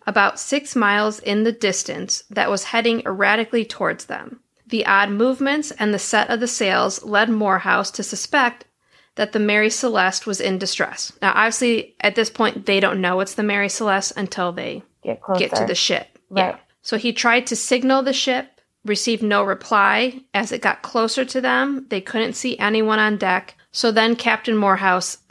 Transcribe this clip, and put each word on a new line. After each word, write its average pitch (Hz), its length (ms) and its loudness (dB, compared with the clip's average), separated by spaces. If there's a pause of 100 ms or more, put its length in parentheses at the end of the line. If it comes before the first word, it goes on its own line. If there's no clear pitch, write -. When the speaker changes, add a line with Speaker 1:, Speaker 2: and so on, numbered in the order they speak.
Speaker 1:
about 202 340 2
six 285 360 -4
miles 208 440 2
in 208 240 0
the 226 100 2
distance - 760 -4
that - 200 -2
was 196 160 -2
heading 233 400 0
erratically 208 580 0
towards - 420 -4
them. - 360 -12 (260)
The - 180 -2
odd 202 240 4
movements 269 600 0
and 208 220 -2
the 196 60 -2
set - 300 0
of 233 120 0
the 240 60 -2
sails 190 560 0
led 208 260 0
Morehouse 190 640 0
to 208 120 -8
suspect 240 640 -2 (500)
that 208 160 -2
the 220 80 0
Mary 208 300 4
Celeste 208 580 0
was 202 140 -4
in 190 160 0
distress. - 640 -4
Now, 190 120 2
obviously, 226 680 0
at 202 140 2
this 214 140 0
point, 208 360 -2
they 196 160 2
don't 196 200 0
know 185 200 0
it's 190 140 -4
the 220 80 -4
Mary 202 260 0
Celeste 196 480 -2
until 185 340 -4
they 147 320 -10 (200)
Speaker 2:
Get - 180 -6 (160)
Speaker 1:
get - 140 0
to - 40 -2
Speaker 2:
closer. 110 120 0
Speaker 1:
the 175 80 -2
ship. - 440 -2 (100)
Speaker 2:
Right. 190 260 0
Speaker 1:
Yeah. - 20 -20 (240)
So - 160 -4
he 226 160 -2
tried 240 340 2
to 233 80 -4
signal 254 480 2
the 262 100 0
ship, 262 460 -4 (240)
received 214 400 -2
no 208 200 2
reply. 202 760 2 (140)
As 208 180 -2
it - 100 -6
got - 200 0
closer 226 420 0
to 254 180 -4
them, 262 480 0
they 196 120 -4
couldn't 220 320 -4
see - 260 -6
anyone 214 400 2
on 214 180 2
deck. 185 380 -2 (160)
So 233 200 0
then 226 240 4
Captain 226 400 0
Morehouse 190 640 2 (140)